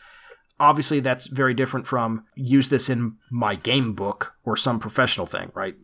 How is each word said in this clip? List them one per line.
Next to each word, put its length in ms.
Obviously, 420
that's 280
very 260
different 320
from 380
use 340
this 220
in 260
my 240
game 400
book 400
or 120
some 220
professional 480
thing, 280
right? 300